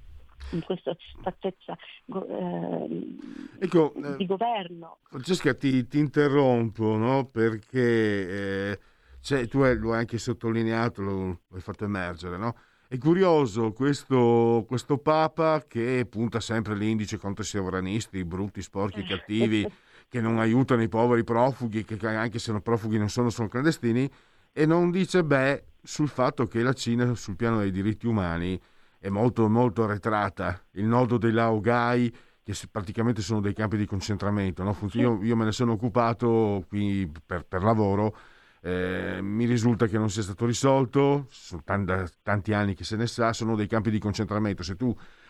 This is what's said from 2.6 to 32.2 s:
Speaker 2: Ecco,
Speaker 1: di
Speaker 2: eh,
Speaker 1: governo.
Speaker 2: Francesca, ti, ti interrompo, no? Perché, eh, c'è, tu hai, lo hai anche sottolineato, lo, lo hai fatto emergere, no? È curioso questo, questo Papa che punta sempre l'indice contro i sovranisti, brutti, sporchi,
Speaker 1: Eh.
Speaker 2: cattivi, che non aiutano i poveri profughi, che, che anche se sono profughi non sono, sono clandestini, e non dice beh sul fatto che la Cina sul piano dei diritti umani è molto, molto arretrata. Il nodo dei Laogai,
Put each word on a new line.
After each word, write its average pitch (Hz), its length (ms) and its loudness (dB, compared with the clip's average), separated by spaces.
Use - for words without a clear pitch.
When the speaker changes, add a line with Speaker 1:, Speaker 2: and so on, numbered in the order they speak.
Speaker 2:
Ecco, 165 320 2
Speaker 1:
di 190 80 -4
Speaker 2:
eh, - 20 -4
Speaker 1:
governo. 185 800 -4
Speaker 2:
Francesca, 143 500 -2
ti, 131 320 0
ti 147 120 -2
interrompo, 127 960 2
no? 127 300 2
Perché, 104 1500 0
eh, 101 60 -8
c'è, 135 260 -2
tu 135 140 0
hai, 127 180 4
lo 113 140 -2
hai 113 80 0
anche 117 180 -4
sottolineato, 113 840 -2
lo, 98 240 -4
lo 90 280 -10
hai 92 60 -12
fatto 101 240 -10
emergere, 90 520 -6
no? 113 200 -6
È 127 100 -8
curioso 143 720 2
questo, 117 960 4
questo 131 320 -2
Papa 156 680 2
che 123 420 -2
punta 113 300 -2
sempre 110 340 -2
l'indice 107 420 -2
contro 98 280 -6
i - 20 -8
sovranisti, 92 760 -4
brutti, 95 360 -6
sporchi, 98 400 -6
Speaker 1:
Eh. 95 40 -6
Speaker 2:
cattivi, 104 600 0
che 123 120 -6
non 113 200 0
aiutano 120 420 4
i 110 60 2
poveri 117 340 4
profughi, 117 640 0
che, 110 120 -8
che 101 120 -4
anche 110 320 -2
se - 60 -10
sono 107 140 -2
profughi 110 380 0
non 104 100 2
sono, 120 220 0
sono 110 160 -2
clandestini, 127 640 0
e 151 160 0
non 175 240 4
dice 180 320 2
beh 139 420 2
sul - 260 -2
fatto 131 400 0
che 113 140 0
la 127 100 4
Cina 123 420 0
sul 104 220 -8
piano 113 220 2
dei 101 120 0
diritti 107 380 -2
umani 90 500 0
è 95 100 -8
molto, 107 400 2
molto 113 360 2
arretrata. 101 760 -2
Il 98 120 -4
nodo 120 320 2
dei 113 140 2
Laogai, 117 840 2